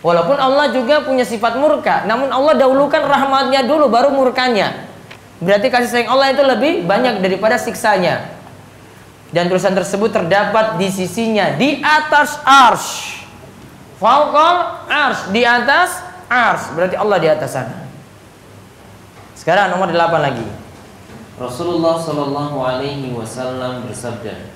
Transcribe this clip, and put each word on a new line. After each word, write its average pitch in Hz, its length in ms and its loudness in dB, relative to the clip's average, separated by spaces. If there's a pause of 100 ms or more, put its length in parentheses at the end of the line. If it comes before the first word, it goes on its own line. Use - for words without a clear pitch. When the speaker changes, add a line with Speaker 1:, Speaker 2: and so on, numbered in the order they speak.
Speaker 1:
Walaupun 170 400 2
Allah 269 320 2
juga 262 320 0
punya 254 240 0
sifat 226 320 -2
murka, 240 480 0
namun 262 240 0
Allah 277 240 2
dahulukan 269 480 2
rahmatnya 269 640 2
dulu, 294 240 2
baru 254 180 4
murkanya. 247 800 0 (500)
Berarti 202 300 2
kasih 240 240 0
sayang 233 240 0
Allah 277 160 2
itu 277 100 0
lebih 262 300 2 (160)
banyak 220 320 0
daripada 190 400 0
siksanya. 185 720 -2 (960)
Dan 170 220 0
tulisan 185 240 0
tersebut 196 340 -2
terdapat 202 680 0
di 196 100 -2
sisinya, 190 640 -2
di 262 300 0
atas 302 580 2
arsy. - 800 4 (760)
Fawqal 302 880 2
arsy, 240 480 -2
di 240 80 4
atas 262 560 2 (260)
arsy. 226 460 0
Berarti 180 240 -2
Allah 202 240 0
di 160 80 2
atas 143 240 0
sana. 131 320 -8 (1500)
Sekarang 185 340 0
nomor 180 220 -2
delapan 160 400 2
lagi. 113 160 -8 (880)
Speaker 2:
Rasulullah 165 640 -2
sallallahu 143 600 -4
alaihi 131 520 -4
wasallam 127 720 -8
bersabda 107 720 -10